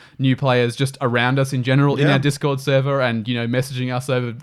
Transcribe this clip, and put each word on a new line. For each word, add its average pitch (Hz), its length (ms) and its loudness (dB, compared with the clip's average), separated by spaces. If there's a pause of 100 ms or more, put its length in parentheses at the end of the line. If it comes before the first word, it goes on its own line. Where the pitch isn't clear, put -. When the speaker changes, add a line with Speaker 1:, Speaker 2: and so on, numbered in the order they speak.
(180)
Speaker 1:
new 131 180 2
players 123 400 0
just 135 260 -2
around 123 380 2
us 139 140 -2
in 131 100 0
general, 139 340 2
in 143 100 2
Speaker 2:
Yeah. 143 60 4
Speaker 1:
our 135 60 4
Discord 143 400 -2
server 139 420 0
and, 117 260 -2
you 123 80 -2
know, 120 120 -2
messaging 127 480 -2
us 127 140 -6
over 123 340 -2